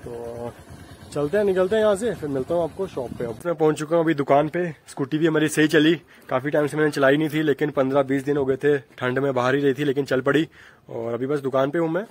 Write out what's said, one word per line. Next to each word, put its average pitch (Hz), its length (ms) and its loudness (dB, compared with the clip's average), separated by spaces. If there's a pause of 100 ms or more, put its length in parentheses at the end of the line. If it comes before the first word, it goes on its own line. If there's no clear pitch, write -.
तो 120 480 -10 (600)
चलते 147 240 -2
हैं, 208 80 2
निकलते 185 320 2
हैं 214 60 2
यहाँ 208 140 4
से, 208 180 -4
फिर 151 140 -8
मिलता 139 260 -4
हूँ 175 80 0
आपको 170 240 -6
shop 123 240 -8
पे। - 140 -8
अब 117 220 -8
मैं 170 80 -2
पहुँच 151 240 2
चुका 156 180 -2
हूँ 165 80 2
अभी 160 100 2
दुकान 143 340 2
पे। 175 180 -4 (220)
Scooty 143 300 -4
भी 165 80 2
हमारी 156 220 2
सही 151 200 2
चली, 160 260 6 (340)
काफ़ी 131 220 -2
time 151 160 2
से 143 100 -6
मैंने 151 140 2
चलाई 143 260 4
नहीं 156 120 0
थी, 156 140 -2
लेकिन 151 280 0
पन्द्रह 135 340 2
बीस 135 200 -2
दिन 143 120 0
हो 135 80 0
गए 131 120 0
थे, 143 200 2 (220)
ठंड 127 200 -2
में 139 160 0
बाहर 123 200 2
ही 143 80 0
रही 139 120 2
थी, 143 100 -4
लेकिन 139 200 0
चल 131 160 0
पड़ी। 143 260 2 (440)
और 117 240 -6
अभी 123 120 -4
बस 143 140 -2
दुकान 135 300 0
पे 170 80 -2
हूँ 165 120 0
मैं। 180 200 -4